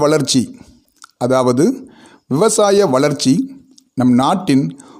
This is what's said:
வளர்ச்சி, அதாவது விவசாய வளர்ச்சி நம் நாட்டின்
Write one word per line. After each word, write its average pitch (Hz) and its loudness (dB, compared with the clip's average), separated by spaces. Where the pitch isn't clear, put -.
வளர்ச்சி, 147 0
அதாவது 127 2
விவசாய 202 2
வளர்ச்சி 139 0
நம் 123 2
நாட்டின் 147 0